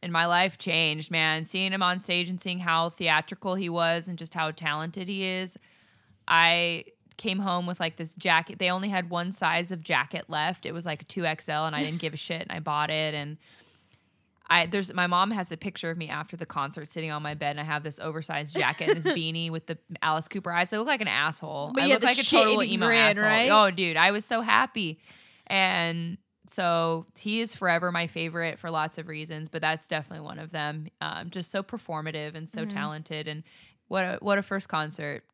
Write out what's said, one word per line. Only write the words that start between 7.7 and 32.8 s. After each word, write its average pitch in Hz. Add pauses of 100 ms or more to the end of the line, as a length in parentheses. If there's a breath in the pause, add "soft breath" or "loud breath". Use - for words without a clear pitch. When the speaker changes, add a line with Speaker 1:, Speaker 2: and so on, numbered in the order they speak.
Speaker 1:
like, 165
this 165
jacket. 170
They 180
only 190
had 180
one 175
size 170
of 170
jacket 147
left. 160
It -
was, 170
like, 156
two 175
X 156
L, 156
and 156
I 147
didn't 156
give 156
a 151
shit, 165
and -
I 165
bought 151
it. 156
And 147 (1120 soft breath)
I, 170
there's, 190
my 180
mom 180
has 185
a 160
picture 180
of 165
me 160
after 156
the 175
concert 151
sitting 160
on 151
my 151
bed, 151
and 147
I 147
have 147
this 151
oversized 151
jacket 143
and 170
this 185
Speaker 2:
<laughs> -
Speaker 1:
beanie 165
with 160
the 160 (240)
Alice 156
Cooper 185
eyes. 175
I 214
look 226
like 269
an 196
asshole. 147
Speaker 2:
But -
Speaker 1:
I -
Speaker 2:
you 285
had -
Speaker 1:
look 214
Speaker 2:
the 247 (100)
Speaker 1:
like -
a 269
total 220
Speaker 2:
shit-eating 202
Speaker 1:
emo 226
Speaker 2:
grin, 233
Speaker 1:
asshole. 214
Speaker 2:
right? 220
Speaker 1:
Oh, 214
dude, 170
I 180
was 214
so 233
happy. 214 (480 loud breath)
And 170 (300)
so 165 (120)
he 214
is 226
forever 175
my 170
favorite 165
for 170
lots 156
of 165
reasons, 156
but 160
that's 156
definitely 156
one 151
of 160
them. 151 (140)
Um, 156
just 175
so 196
performative 156
and 160
so -
Speaker 2:
Mm-hmm. -
Speaker 1:
talented, 151